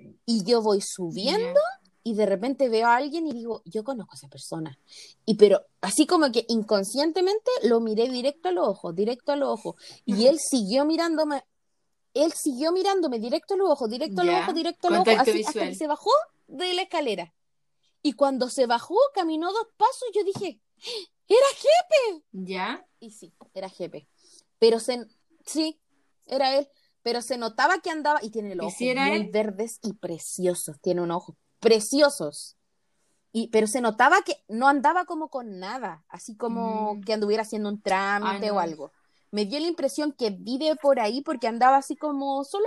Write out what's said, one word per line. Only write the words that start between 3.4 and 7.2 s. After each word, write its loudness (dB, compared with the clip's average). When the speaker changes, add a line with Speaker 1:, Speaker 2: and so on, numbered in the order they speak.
Speaker 1:
"Yo -8
conozco -10
a -20
esa -20
persona." -10
Y 2
pero 8
así 2
como 4
que -2
inconscientemente 0